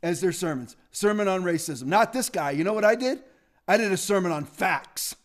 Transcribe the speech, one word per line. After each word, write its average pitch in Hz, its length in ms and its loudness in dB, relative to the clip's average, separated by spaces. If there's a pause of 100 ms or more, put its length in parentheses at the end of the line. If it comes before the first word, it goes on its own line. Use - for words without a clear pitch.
As 170 180 -2
their 180 120 2
sermons. 151 420 -4 (160)
Sermon 208 380 0
on 190 160 0
racism. 156 400 -2
Not 214 280 4
this 254 160 -2
guy. 151 220 -2
You 143 140 0
know 196 80 0
what 214 120 0
I 220 120 6
did? 254 260 -2 (460)
I 190 80 4
did 214 160 2
a 185 40 0
sermon 185 360 0
on 147 140 -4
facts. - 680 -4 (100)